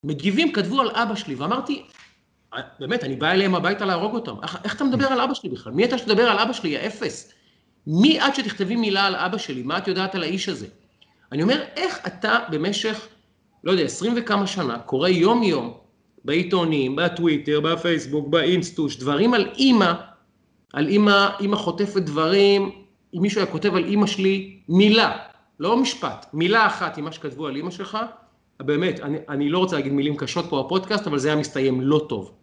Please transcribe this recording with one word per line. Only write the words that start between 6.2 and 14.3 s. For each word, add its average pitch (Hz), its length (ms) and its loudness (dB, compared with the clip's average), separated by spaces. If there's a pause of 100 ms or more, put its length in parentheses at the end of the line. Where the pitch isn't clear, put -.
על 220 160 4
אבא 226 140 0
שלי, - 160 -4
יא 143 180 -2
אפס? - 460 -8 (540)
מי 226 340 4
את 277 140 2
שתכתבי 208 420 -2
מילה 202 300 2
על 190 100 0
אבא 180 220 -4
שלי? 127 240 -8
מה 151 160 -4
את 190 100 -4
יודעת 185 260 -2
על 180 80 -2
האיש 185 260 -4
הזה?" 120 180 -8 (640)
אני 147 100 -2
אומר, 254 220 2 (120)
איך 359 300 -4
אתה 220 320 0 (120)
במשך 196 580 -4 (560)
לא 170 80 -2
יודע, 175 120 4
עשרים 202 320 -2
וכמה 208 300 0